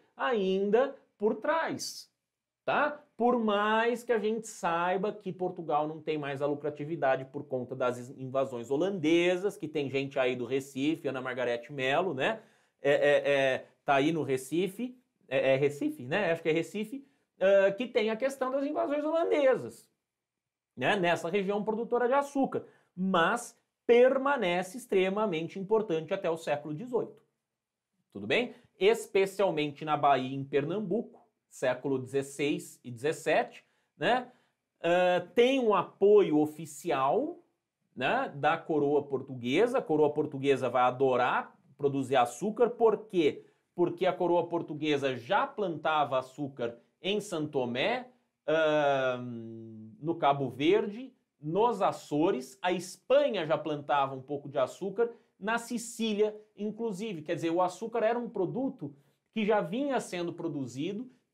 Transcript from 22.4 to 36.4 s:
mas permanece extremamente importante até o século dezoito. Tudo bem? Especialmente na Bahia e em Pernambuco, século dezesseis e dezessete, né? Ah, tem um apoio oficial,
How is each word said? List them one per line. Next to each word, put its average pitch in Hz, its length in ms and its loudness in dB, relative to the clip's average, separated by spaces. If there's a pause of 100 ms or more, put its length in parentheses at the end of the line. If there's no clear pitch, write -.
mas 190 640 0 (280)
permanece 247 880 4
extremamente 190 840 -2
importante 190 540 0
até 190 160 -4
o 165 80 0
século 147 380 -4
dezoito. 233 480 -6 (920)
Tudo 101 140 -12
bem? 208 280 -2 (240)
Especialmente 190 1080 0
na 151 120 0
Bahia 139 320 2
e 135 60 -6
em 139 100 -4
Pernambuco, 170 800 -4 (240)
século 135 500 -2
dezesseis 139 880 -4
e 123 60 -12
dezessete, 151 760 -2 (320)
né? 233 340 0 (520)
Ah, 180 520 2
tem 254 240 4
um 226 160 2
apoio 190 640 6
oficial, 151 1000 -2 (560)